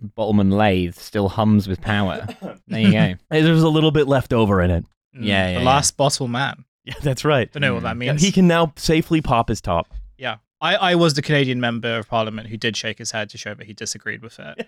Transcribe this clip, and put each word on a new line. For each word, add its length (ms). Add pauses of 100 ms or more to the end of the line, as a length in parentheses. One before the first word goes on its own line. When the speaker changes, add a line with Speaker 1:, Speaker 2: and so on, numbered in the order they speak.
(160)
Speaker 1:
Bottleman 360
lathe 420
still 360
hums 360
with 140
power. 520
Speaker 2:
<laughs> 360
Speaker 1:
There 120
you 120
go. 220 (160)
Speaker 2:
Hey, 120
there's 200
a 60
little 220
bit 160
left 260
over 300
in 80
it. 140 (320)
Speaker 3:
Mm, 80
Speaker 1:
Yeah, 240
yeah, 60
Speaker 3:
the 100
Speaker 1:
yeah. 20
Speaker 3:
last 300
bottle 320
man. 360 (200)
Speaker 2:
Yeah, 180
that's 220
right. 280
Speaker 3:
Don't 100
know 120
what 60
Speaker 1:
Mm. 40
Speaker 3:
that 80
Speaker 2:
And 60
Speaker 3:
means. 240
Speaker 2:
he 100
can 160
now 280
safely 440
pop 280
his 120
top. 280 (300)
Speaker 3:
Yeah. 180 (240)
I, 160
I 180
was 200
the 80
Canadian 380
member 380
of 100
Parliament 400
who 80
did 200
shake 220
his 120
head 200
to 80
show 160
that 120
he 60
disagreed 500
with 160
it. 200
Speaker 2:
Yeah, 100